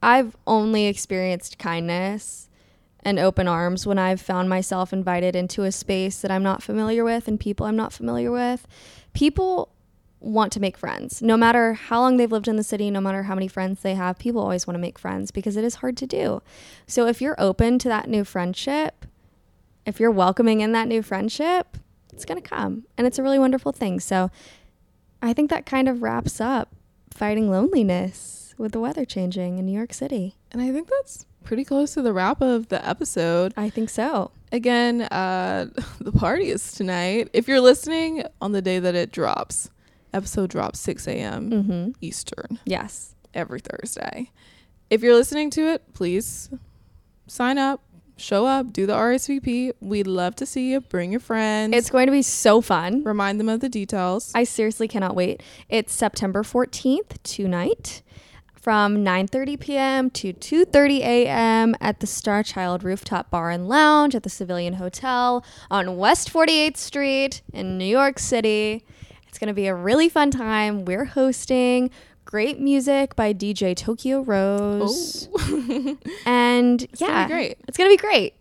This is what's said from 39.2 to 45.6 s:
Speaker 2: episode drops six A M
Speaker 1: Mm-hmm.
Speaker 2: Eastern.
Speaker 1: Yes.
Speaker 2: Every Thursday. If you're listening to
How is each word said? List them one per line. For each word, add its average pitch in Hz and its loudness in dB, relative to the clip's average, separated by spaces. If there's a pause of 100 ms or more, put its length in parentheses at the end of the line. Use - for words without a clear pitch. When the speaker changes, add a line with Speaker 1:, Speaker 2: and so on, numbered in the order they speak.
Speaker 2:
episode 196 -4
drops - -6
six - -8
A 151 -6
M - -8
Speaker 1:
Mm-hmm. 196 -2 (120)
Speaker 2:
Eastern. - -12
Speaker 1:
Yes. - -8 (200)
Speaker 2:
Every - -8
Thursday. - -12 (600)
If 220 2
you're 240 8
listening 285 2
to 311 0 (100)